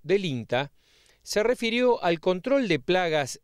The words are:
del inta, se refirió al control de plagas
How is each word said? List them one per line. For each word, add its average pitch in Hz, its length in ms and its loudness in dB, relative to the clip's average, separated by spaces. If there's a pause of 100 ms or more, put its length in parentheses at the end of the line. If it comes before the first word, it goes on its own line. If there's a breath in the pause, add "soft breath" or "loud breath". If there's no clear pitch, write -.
del 190 200 0
inta, 127 460 -4 (540 soft breath)
se - 180 -2
refirió 240 640 0
al 170 160 0
control 226 480 0
de 156 100 2
plagas 156 640 0